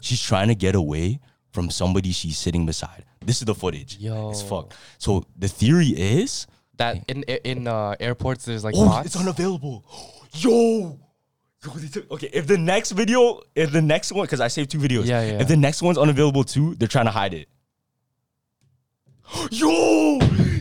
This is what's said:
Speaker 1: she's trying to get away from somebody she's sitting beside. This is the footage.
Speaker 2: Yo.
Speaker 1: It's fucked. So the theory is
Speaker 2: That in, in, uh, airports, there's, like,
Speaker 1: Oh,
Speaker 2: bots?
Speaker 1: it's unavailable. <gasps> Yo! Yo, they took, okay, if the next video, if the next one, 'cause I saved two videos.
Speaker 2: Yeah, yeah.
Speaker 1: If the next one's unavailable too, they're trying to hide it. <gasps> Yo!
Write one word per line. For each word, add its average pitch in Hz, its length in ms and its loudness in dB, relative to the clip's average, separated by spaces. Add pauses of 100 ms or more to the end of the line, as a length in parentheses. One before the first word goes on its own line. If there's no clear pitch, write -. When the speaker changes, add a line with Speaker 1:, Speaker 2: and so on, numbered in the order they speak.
Speaker 1:
she's - 220 -4
trying 101 260 2
to 117 60 4
get 95 200 0
away 85 460 0 (320)
from 87 180 -4
somebody 92 420 0
she's 80 260 -6
sitting 85 280 -2
beside. - 380 -8 (200)
This 117 160 0
is - 40 -10
the 107 100 -2
footage. 95 440 -8
Speaker 2:
Yo. 107 320 -8
Speaker 1:
It's 104 120 -8
fucked. 98 320 -10 (240)
So 95 260 -2 (120)
the 98 120 -4
theory 147 400 4
is 107 580 -2 (320)
Speaker 2:
That 117 300 -2
in, 131 160 -8
in, 127 440 -6
uh, 107 320 -4
airports, 123 460 -4
there's, 113 180 -6
like, 107 120 -4
Speaker 1:
Oh, 208 100 6
Speaker 2:
bots? 147 200 2
Speaker 1:
it's 170 100 -8
unavailable. 170 680 -4 (260)
<gasps> - 220 -20
Yo! 226 680 2 (640)
Yo, 147 120 -14
they 156 140 -12
took, 185 220 -12
okay, 147 220 -10
if 151 140 -2
the 190 100 4
next 180 360 0
video, 233 500 4 (120)
if 151 160 2
the 160 120 4
next 156 300 2
one, 185 140 -2
'cause 156 140 -2
I 120 80 2
saved 139 220 -4
two 156 80 -4
videos. 127 260 2
Speaker 2:
Yeah, 120 180 2
yeah. 107 200 -2
Speaker 1:
If 127 60 2
the 160 100 6
next 143 240 2
one's 175 160 2
unavailable 143 460 4
too, 156 320 0
they're 113 120 0
trying 123 160 2
to 113 60 2
hide 98 240 -2
it. 76 140 -14 (1800)
<gasps> 311 200 -8
Yo! 311 680 2 (420)